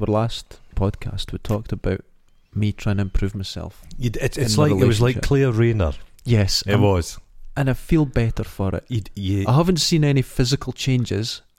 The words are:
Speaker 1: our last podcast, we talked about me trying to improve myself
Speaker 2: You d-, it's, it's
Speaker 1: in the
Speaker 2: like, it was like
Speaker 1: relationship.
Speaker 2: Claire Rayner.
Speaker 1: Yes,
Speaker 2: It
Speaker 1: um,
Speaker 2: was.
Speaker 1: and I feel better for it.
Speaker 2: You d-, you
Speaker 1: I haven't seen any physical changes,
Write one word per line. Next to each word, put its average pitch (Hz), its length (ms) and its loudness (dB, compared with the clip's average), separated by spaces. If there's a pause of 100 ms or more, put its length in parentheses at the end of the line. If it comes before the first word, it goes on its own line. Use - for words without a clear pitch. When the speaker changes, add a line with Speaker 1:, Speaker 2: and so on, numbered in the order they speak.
Speaker 1:
our 110 60 -2
last 110 520 -2 (160)
podcast, - 580 -4
we - 60 -6
talked 107 340 -4
about 95 280 -4 (520)
me 104 200 0
trying 104 240 -2
to 101 60 0
improve 95 340 -2
myself 87 460 -12 (140)
Speaker 2:
You 120 140 -2
d-, - 100 -6
it's, - 160 -2
it's 117 200 0
Speaker 1:
in - 0 -
the 151 40 6 (140)
Speaker 2:
like, - 80 2
it 123 40 6
was 113 140 4
like 120 160 2
Speaker 1:
relationship. - 120 -6
Speaker 2:
Claire 135 240 4
Rayner. 110 400 2 (320)
Speaker 1:
Yes, 107 420 2
Speaker 2:
It 104 80 2
Speaker 1:
um, 117 80 6
Speaker 2:
was. 95 360 2 (380)
Speaker 1:
and 135 140 0
I 123 40 0
feel 156 320 2
better 117 360 -2
for 98 320 -4
it. - 140 -6
Speaker 2:
You 110 140 -4
d-, - 120 -12
you 98 320 -2
Speaker 1:
I 113 80 2
haven't 175 240 4
seen 156 260 2
any 139 180 2
physical 131 500 -2
changes, 117 720 -2 (160)